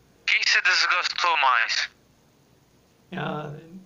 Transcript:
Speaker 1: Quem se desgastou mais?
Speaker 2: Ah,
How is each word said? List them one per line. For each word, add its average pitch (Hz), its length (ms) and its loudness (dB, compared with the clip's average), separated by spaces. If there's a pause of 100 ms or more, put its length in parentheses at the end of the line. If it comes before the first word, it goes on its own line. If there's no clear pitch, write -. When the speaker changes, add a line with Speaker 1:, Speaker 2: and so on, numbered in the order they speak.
(260)
Speaker 1:
Quem 214 200 0
se 226 160 2
desgastou 175 720 0
mais? 127 540 2 (1200)
Speaker 2:
Ah, 151 380 -8 (340)